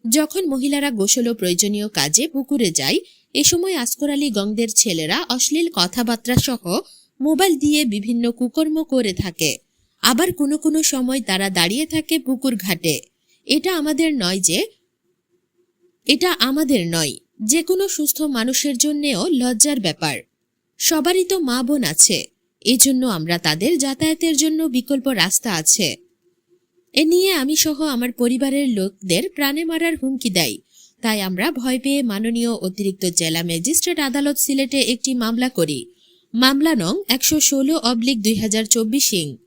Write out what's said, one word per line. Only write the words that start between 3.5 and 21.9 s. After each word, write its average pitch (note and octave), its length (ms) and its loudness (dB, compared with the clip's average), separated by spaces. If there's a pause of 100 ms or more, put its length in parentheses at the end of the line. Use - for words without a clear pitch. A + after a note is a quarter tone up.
আসকর C#4 340 -4
আলী C#4+ 200 0
গংদের G#3+ 460 -2
ছেলেরা F3+ 540 0
অশ্লীল D4+ 460 0
কথাবার্তা A3+ 600 0
সহ A#3 440 -2 (420)
মোবাইল D#4 340 4
দিয়ে D4 300 2
বিভিন্ন A#3 460 -2
কুকর্ম D#4 520 -2
করে A#3+ 300 0
থাকে। E3 440 -2 (440)
আবার D#4+ 320 2
কোনো D4 240 0
কোনো D#4 260 2
সময় C4 380 0
তারা G3 280 0
দাঁড়িয়ে F#3+ 360 2
থাকে D#4+ 340 -2
পুকুর B3+ 360 -2
ঘাটে। E3+ 440 -2 (460)
এটা F4 320 0
আমাদের D4+ 380 0
নয় F#3+ 240 0
যে, F#3+ 260 0 (1400)
এটা D#4+ 340 4
আমাদের C4 480 2
নয়, D#3+ 260 0 (300)
যে D4+ 200 2
কোনো F#4 240 0
সুস্থ D4+ 340 -4
মানুষের C4 560 -2
জন্যেও C#4+ 500 0
লজ্জার B3+ 520 2
ব্যাপার। D3+ 380 -2 (640)
সবারই F4 460 2
তো F#4+ 140 -2
মা B3+ 240 -2
বোন C4+ 200 0
আছে, D#3+ 500 2 (320)